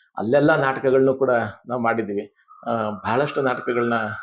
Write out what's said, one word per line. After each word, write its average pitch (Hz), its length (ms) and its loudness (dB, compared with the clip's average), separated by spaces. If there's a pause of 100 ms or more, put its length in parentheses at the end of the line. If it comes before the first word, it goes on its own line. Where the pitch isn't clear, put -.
(180)
ಅಲ್ಲೆಲ್ಲ 143 380 4
ನಾಟಕಗಳನ್ನು 135 580 2
ಕೂಡ 131 180 0 (360)
ನಾವು 120 140 -4
ಮಾಡಿದ್ದೀವಿ. 110 520 -2 (340)
ಆ, 110 220 -2
ಬಹಳಷ್ಟು 120 520 -2
ನಾಟಕಗಳನ್ನ, 120 520 -2 (300)